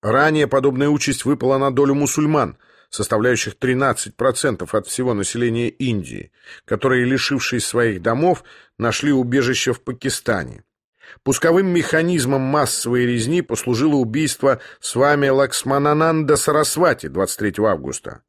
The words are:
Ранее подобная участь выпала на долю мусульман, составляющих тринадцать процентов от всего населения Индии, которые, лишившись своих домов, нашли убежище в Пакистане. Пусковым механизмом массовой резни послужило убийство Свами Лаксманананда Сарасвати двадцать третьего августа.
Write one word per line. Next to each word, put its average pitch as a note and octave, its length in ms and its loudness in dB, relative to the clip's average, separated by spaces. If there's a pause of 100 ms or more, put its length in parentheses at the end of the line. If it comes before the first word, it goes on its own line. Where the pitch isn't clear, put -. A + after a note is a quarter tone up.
Ранее D3 460 2
подобная C3+ 420 2
участь C#3+ 340 -2
выпала C3+ 360 0
на C#3 100 2
долю C#3 240 2
мусульман, C#3+ 640 0 (320)
составляющих A2+ 720 0
тринадцать B2+ 560 -2
процентов A#2+ 580 -2
от G#2 140 -2
всего B2+ 260 -2
населения A#2 560 -2
Индии, E2+ 640 -6 (340)
которые, B2 400 0
лишившись B2+ 580 -2
своих A#2 380 0
домов, C3+ 420 0 (360)
нашли A#2 320 0
убежище B2+ 600 0
в - 100 -4
Пакистане. A2+ 840 -6 (600)
Пусковым E3+ 440 2
механизмом D#3+ 760 0
массовой B2 640 0
резни B2 360 0
послужило B2 540 0
убийство C3 680 0 (180)
Свами C#3+ 480 2
Лаксманананда C#3+ 1080 2
Сарасвати D3+ 720 0
двадцать F2 320 -2
третьего G#2 320 0
августа. C2+ 580 -8